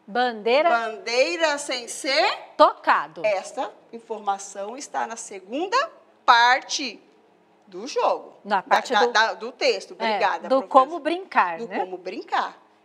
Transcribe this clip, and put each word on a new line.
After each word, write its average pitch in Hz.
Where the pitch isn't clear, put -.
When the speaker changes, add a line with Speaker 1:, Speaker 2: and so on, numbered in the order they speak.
Speaker 1:
bandeira 240
Speaker 2:
bandeira 247
sem 247
ser 311
Speaker 1:
tocado. 180
Speaker 2:
Esta 214
informação 202
está 269
na 226
segunda 226
parte 247
do 196
jogo. 262
Speaker 1:
Na 202
Speaker 2:
Da, 180
Speaker 1:
parte 220
Speaker 2:
da, 208
Speaker 1:
do 240
Speaker 2:
da, 214
do 220
texto. 233
Speaker 1:
É, -
Speaker 2:
Obrigada, 196
Speaker 1:
do 262
Speaker 2:
professora. 202
Speaker 1:
como 285
brincar, 277
Speaker 2:
Do 233
Speaker 1:
né? 202
Speaker 2:
como 370
brincar. 226